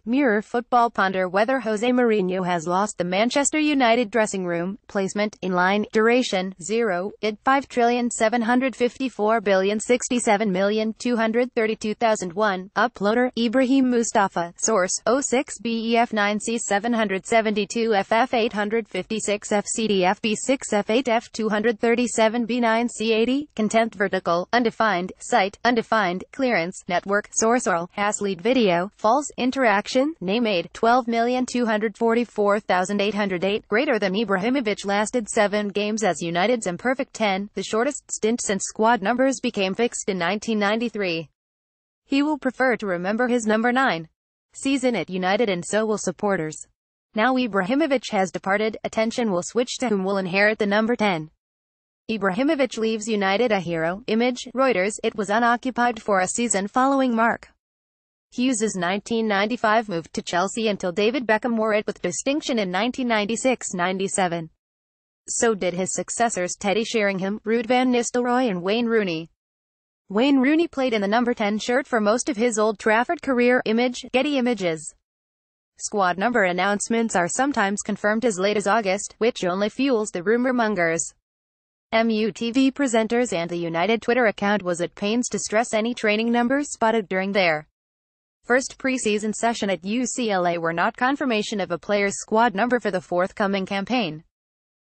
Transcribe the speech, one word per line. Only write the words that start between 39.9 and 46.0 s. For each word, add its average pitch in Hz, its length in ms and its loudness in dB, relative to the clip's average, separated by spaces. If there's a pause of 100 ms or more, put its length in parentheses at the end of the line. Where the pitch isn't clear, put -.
in 190 100 -2
nineteen 208 400 -2
ninety-three. 202 720 -2 (760)
He 277 180 0
will 294 160 0
prefer 262 380 0
to 220 100 -8
remember 196 420 -2
his 233 180 0
number 226 260 2
nine 214 360 0 (440)
season 262 420 0
at 175 160 -4
United, 185 380 2
and 175 160 -2
so 220 220 0
will 214 120 -2
supporters. 180 680 -4 (480)